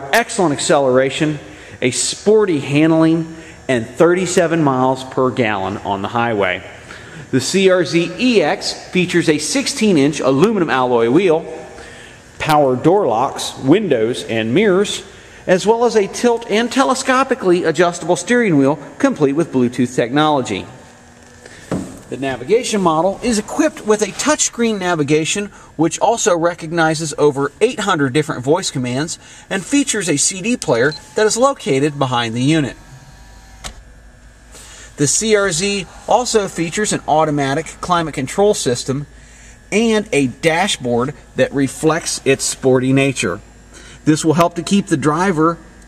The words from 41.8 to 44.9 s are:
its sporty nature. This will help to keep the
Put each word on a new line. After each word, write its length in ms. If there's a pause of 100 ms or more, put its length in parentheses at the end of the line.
its 180
sporty 480
nature. 480 (680)
This 200
will 80
help 220
to 80
keep 240
the 100